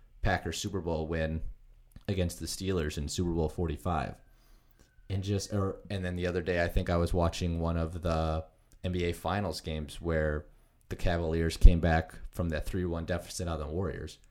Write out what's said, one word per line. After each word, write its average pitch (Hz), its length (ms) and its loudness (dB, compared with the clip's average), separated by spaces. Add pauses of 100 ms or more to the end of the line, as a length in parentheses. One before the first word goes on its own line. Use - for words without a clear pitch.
(220)
Packers 90 360 -2
Super 95 240 -6
Bowl 80 260 -4
win 80 340 -2 (680)
against 90 300 -2
the 80 60 -8
Steelers 87 520 -2
in 73 100 -4
Super 87 240 -2
Bowl 82 180 0
forty-five. 80 680 -4 (920)
And 95 140 -4
just, 98 300 -2
or, 95 240 -2 (120)
and 98 140 -4
then 90 140 -4
the 87 100 0
other 87 140 0
day, 87 200 0
I 85 60 2
think 87 220 0
I 87 80 2
was 85 160 2
watching 85 460 0
one 82 180 0
of 82 240 -4
the 80 420 0 (400)
N 90 80 -4
B 87 140 -2
A 85 80 -2
Finals 87 480 -4
games 78 400 -8
where 78 440 0 (440)
the - 80 -8
Cavaliers 82 600 0
came 85 220 12
back 80 340 4 (180)
from 85 180 -4
that 76 160 -4
three 90 200 -2
one 82 200 -4
deficit 87 420 -6
on 80 120 -4
the 73 80 -8
Warriors. 80 500 -6 (140)